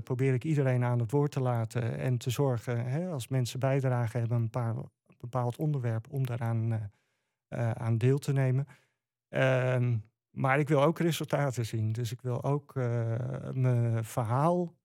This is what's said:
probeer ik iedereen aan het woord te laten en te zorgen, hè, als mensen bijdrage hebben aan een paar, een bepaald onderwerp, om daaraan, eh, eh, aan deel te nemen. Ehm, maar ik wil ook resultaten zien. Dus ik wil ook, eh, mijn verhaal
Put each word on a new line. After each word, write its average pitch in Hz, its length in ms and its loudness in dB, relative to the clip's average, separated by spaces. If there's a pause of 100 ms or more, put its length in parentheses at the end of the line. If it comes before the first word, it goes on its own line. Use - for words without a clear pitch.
probeer 131 300 0
ik 123 100 0
iedereen 131 400 2
aan 120 160 2
het 113 120 -2
woord 143 200 2
te - 80 -2
laten 123 580 -2
en 131 200 0
te 117 120 -4
zorgen, 123 560 0
hè, 156 260 -4
als 131 160 -6
mensen 131 320 -2
bijdrage 127 580 0
hebben 117 200 0
aan 120 60 2
een 110 60 -2
paar, 117 260 -4
een 135 140 -10 (280)
bepaald 120 400 -4
onderwerp, 120 520 -2
om 135 160 -2
daaraan, 117 480 -2
eh, 110 60 -2 (680)
eh, 117 240 -4
aan 117 260 0
deel 127 200 4
te 143 160 -2
nemen. 135 340 2 (640)
Ehm, 127 680 2 (320)
maar 135 300 0
ik 147 80 2
wil 143 160 6
ook 160 160 4
resultaten 143 680 0
zien. 110 260 -2
Dus 113 200 -4
ik 123 100 -10
wil 123 220 -4
ook, 143 320 -2
eh, 117 400 0 (360)
mijn 120 520 2
verhaal 143 800 0